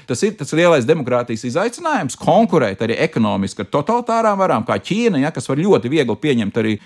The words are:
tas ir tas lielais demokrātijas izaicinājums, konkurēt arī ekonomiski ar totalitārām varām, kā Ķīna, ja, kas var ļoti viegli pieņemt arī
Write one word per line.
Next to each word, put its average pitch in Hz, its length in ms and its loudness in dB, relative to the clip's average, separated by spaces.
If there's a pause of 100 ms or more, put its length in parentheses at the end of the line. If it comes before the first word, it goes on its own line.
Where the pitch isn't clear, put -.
(100)
tas 123 180 -4
ir - 80 -6
tas - 160 -10
lielais 160 320 4
demokrātijas 123 640 -2
izaicinājums, 220 720 -4
konkurēt 151 640 2
arī 113 160 -2
ekonomiski 104 640 -2
ar - 80 -16
totalitārām 220 720 0
varām, 135 240 0
kā 107 80 0
Ķīna, 180 480 0
ja, - 80 -2
kas - 160 -8
var 135 80 -2
ļoti 147 320 2
viegli 127 320 0
pieņemt 117 400 0
arī 110 260 0